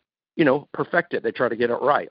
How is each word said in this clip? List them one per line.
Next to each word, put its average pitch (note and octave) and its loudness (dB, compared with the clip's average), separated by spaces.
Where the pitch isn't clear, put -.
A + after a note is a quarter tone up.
you D#3+ 4
know, C#3 2
perfect - -4
it. A#2 -4
They A2+ -2
try B2 0
to A2+ -4
get A#2 2
it A#2+ -2
right. B2 2